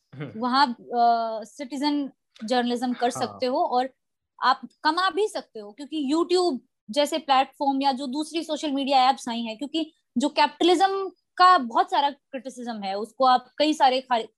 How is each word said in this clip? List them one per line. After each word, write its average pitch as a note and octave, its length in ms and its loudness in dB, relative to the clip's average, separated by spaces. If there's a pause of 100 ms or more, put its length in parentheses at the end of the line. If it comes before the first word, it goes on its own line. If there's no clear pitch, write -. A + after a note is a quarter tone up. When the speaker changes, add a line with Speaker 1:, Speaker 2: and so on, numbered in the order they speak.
(140)
Speaker 1:
हम्म। C#3 260 -12
Speaker 2:
वहां, B3+ 320 2
अ, A3+ 720 0
सिटीजन C#4+ 680 -4 (340)
जर्नलिज्म B3 480 -2
कर A#3+ 160 -2
Speaker 1:
हाँ। B3 120 -4
Speaker 2:
सकते G#3 260 -4
हो B3+ 120 -2
और C4 320 0 (520)
आप B3+ 180 0 (240)
कमा F4 260 0
भी G4 180 -2
सकते C4 320 -10
हो, G#3 120 -16
क्योंकि C#4+ 420 -4
YouTube E4+ 440 0 (320)
जैसे C#4+ 280 0
प्लेटफॉर्म C#4 640 0
या C#4 100 2
जो C4+ 140 -6
दूसरी D4+ 380 -6
सोशल D4+ 260 -4
मीडिया C4+ 400 2
एप्स B3+ 180 -2
आई A#3 120 -6
हैं, A3+ 180 -8
क्योंकि D#4 340 -6 (260)
जो C#4 100 0
कैपिटलिज्म F#4 800 2 (280)
का F4+ 220 8
बहुत C4+ 320 0
सारा C#4+ 200 0
क्रिटिसिज्म A#3+ 720 -12
है G3 160 -6
उसको A#3 260 -2
आप B3+ 340 4
कई D4+ 160 4
सारे C4 260 4
खारि-, A#3 380 -4